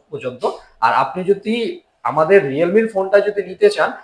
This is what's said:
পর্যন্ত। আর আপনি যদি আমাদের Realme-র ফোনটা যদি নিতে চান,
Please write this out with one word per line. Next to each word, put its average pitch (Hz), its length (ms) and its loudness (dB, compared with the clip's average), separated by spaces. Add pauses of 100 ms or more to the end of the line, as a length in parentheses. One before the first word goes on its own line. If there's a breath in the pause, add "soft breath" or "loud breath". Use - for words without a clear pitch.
(100)
পর্যন্ত। 127 360 -8 (340 loud breath)
আর - 140 2
আপনি 180 300 -2
যদি 202 560 -2 (220)
আমাদের 160 420 4
Realme-র 170 440 0
ফোনটা 196 320 2
যদি 202 220 -2
নিতে 185 280 2
চান, 175 220 -2 (120)